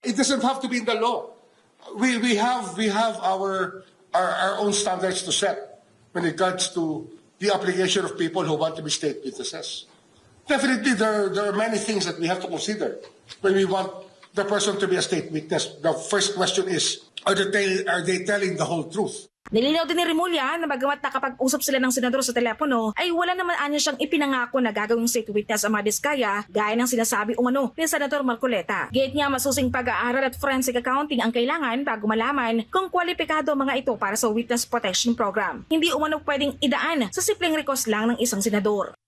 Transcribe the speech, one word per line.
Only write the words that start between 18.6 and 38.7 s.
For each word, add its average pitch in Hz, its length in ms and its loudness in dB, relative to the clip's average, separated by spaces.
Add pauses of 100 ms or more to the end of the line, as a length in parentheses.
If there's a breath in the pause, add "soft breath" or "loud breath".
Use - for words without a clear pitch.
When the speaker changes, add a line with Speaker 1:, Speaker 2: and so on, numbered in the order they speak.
Speaker 1:
the 143 80 0
whole 160 240 -4
truth? 190 320 -4 (280)
Speaker 2:
Nilinaw 294 320 4
din 339 160 0
ni 349 80 2
Rimulya 320 480 0
na 339 80 -2
bagamat 285 400 -2
nakapag-usap 262 560 -2
sila 269 160 0
ng 254 160 2
senador 254 320 0
sa 254 80 -4
telepono, 240 640 0
ay 349 160 0
wala 349 240 0
naman 359 240 -2
anya 294 160 0
siyang 285 240 0
ipinangako 269 640 0
na 220 80 2
gagawing 233 380 0
state 226 180 -2
witness 208 380 0
ang 214 100 2
mga 208 160 0
diskaya, 254 400 0 (160)
gaya 208 240 0
ng 240 160 2
sinasabi 226 480 0
umano 247 400 2
ni 320 80 0
Senator 285 400 0
Marcoleta. 220 640 0
Gate 262 240 0
niya, 285 160 0
masusing 262 400 0
pag-aaral 247 560 0
at 254 160 -2
forensic 262 400 0
accounting 262 400 0
ang 226 140 0
kailangan 262 500 0
bago 220 240 -2
malaman 226 640 2
kung 370 160 0
kwalipikado 330 640 0
ang 269 160 2
mga 262 160 0
ito 254 160 2
para 202 160 0
sa 220 160 2
Witness 233 320 0
Protection 233 480 0
Program. 202 560 -2
Hindi 320 240 2
umano 302 320 0
pwedeng 285 380 0
idaan 277 500 0
sa - 80 -2
simpleng 359 320 0
request 269 400 0
lang 220 220 2
ng - 100 -6
isang 214 160 0
senador. 208 560 0 (120)